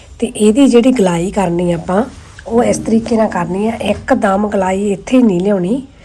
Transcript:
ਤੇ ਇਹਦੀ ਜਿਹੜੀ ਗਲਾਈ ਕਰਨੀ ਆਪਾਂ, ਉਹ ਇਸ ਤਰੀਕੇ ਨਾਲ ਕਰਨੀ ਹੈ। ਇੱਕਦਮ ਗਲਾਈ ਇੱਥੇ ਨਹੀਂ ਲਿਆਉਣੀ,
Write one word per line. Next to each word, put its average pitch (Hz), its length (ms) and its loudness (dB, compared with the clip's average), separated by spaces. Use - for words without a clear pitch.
ਤੇ 226 80 -2
ਇਹਦੀ 214 400 2
ਜਿਹੜੀ 240 260 4
ਗਲਾਈ 180 380 0
ਕਰਨੀ 175 420 -2
ਆਪਾਂ, 185 320 -2
ਉਹ 233 180 0
ਇਸ 208 140 0
ਤਰੀਕੇ 226 380 -2
ਨਾਲ 220 120 0
ਕਰਨੀ 190 400 -4
ਹੈ। 226 80 -4
ਇੱਕਦਮ 208 720 -2
ਗਲਾਈ 196 440 -2
ਇੱਥੇ 247 300 0
ਨਹੀਂ 185 180 2
ਲਿਆਉਣੀ, 202 460 -2